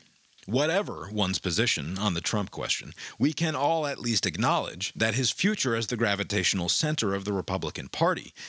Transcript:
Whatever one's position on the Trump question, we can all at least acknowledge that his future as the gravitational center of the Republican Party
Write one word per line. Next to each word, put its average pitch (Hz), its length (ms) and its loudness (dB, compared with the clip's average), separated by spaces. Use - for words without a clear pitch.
Whatever 131 640 0
one's 98 260 0
position 90 640 0
on 101 160 2
the 85 40 -2
Trump 101 300 -2
question, - 440 -4
we 143 120 4
can 156 240 0
all 151 300 2
at 143 140 -4
least 113 260 0
acknowledge 123 680 0
that 110 180 2
his 123 160 2
future 185 460 2
as 113 100 0
the 123 100 -2
gravitational 98 720 2
center 143 460 2
of 98 120 -2
the 104 60 0
Republican 87 580 -2
Party 165 440 0